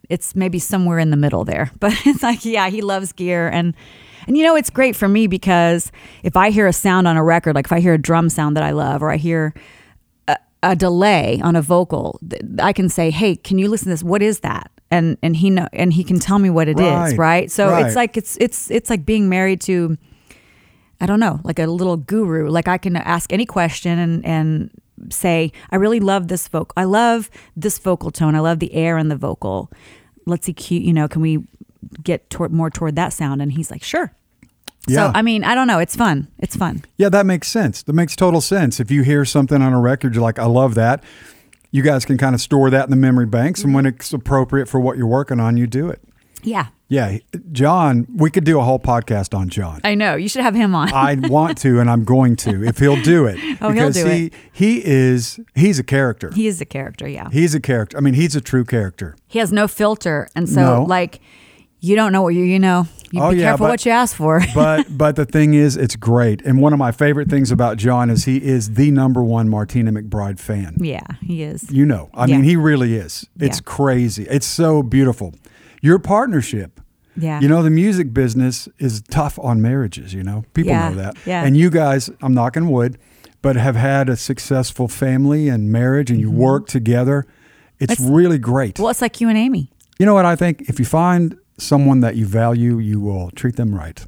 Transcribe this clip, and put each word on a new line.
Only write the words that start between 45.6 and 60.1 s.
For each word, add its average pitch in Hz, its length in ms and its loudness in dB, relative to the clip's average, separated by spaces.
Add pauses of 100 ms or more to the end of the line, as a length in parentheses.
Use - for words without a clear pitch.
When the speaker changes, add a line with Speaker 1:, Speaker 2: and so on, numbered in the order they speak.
Speaker 2:
do 139 200 -4
it. - 120 -10 (420)
Speaker 1:
Yeah. 202 240 -4 (220)
Speaker 2:
Yeah. 113 300 -2 (340)
John, 139 640 2
we 156 140 2
could 180 120 0
do 156 160 2
a 123 60 2
whole 131 160 2
podcast 117 580 -2
on 92 120 -4
John. 82 340 -8
Speaker 1:
I 208 100 0
know. 202 220 0
You 185 120 -4
should 262 140 -4
have 226 140 0
him 202 180 2
on. 143 180 0
<laughs> - 0 -
Speaker 2:
I 139 220 2 (140)
want 151 300 0
to, 123 200 2
and 120 100 4
I'm 120 140 2
going 123 340 4
to, 101 280 -2
if 117 140 -2
he'll 139 240 4
do 156 240 4
it. 98 100 -2 (240)
Speaker 1:
Oh, 214 100 -2
he'll - 20 0 (180)
Speaker 2:
Because 190 40 -2
Speaker 1:
do 175 140 0
Speaker 2:
he, 170 180 0
Speaker 1:
it. - 60 -10 (200)
Speaker 2:
he 220 320 0
is, 127 540 0 (160)
he's 165 240 4
a 123 60 -2
character. 139 500 -2
Speaker 1:
He 214 140 0
is 175 120 -6
a 156 40 -10
character, - 420 -12
yeah. - 240 -12
Speaker 2:
He's 156 240 2
a 143 60 -2
character. 117 360 -2
I 143 40 -2
mean, 139 140 4
he's 151 200 2
a 143 60 -4
true 127 240 0
character. 98 500 -6 (140)
Speaker 1:
He 226 100 -4
has 196 140 0
no 208 160 2
filter. 208 640 -2